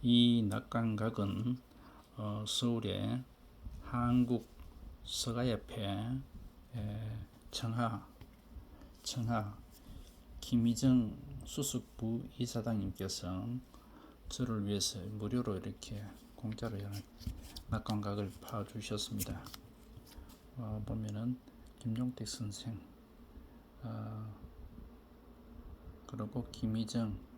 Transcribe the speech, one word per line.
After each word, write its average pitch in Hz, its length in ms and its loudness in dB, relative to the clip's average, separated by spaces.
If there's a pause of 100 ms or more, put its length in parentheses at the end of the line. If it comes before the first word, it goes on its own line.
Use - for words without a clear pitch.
이 120 480 10
낙관각은, 110 1080 2 (580)
어, 107 320 -2
서울의 113 760 2 (600)
한국 123 680 4 (560)
서가협회, 117 1120 0 (560)
에, 110 440 -2 (320)
청하, 113 580 0 (920)
청하 110 520 0 (840)
김희정 120 760 6 (300)
수석부 - 800 0 (120)
이사장님께서 98 1080 0 (840)
저를 113 340 2
위해서 101 340 2
무료로 104 600 0
이렇게 101 440 -6 (320)
공짜로 110 440 -2
이런 101 120 -4 (800)
낙관각을 104 720 2
파주셨습니다. 104 1040 -2 (1120)
어, 110 300 -2
보면은 110 520 0 (400)
김종택 120 480 0
선생, 104 540 -4 (1040)
어, 110 520 -6 (1700)
그리고 120 440 -2
김희정 110 880 0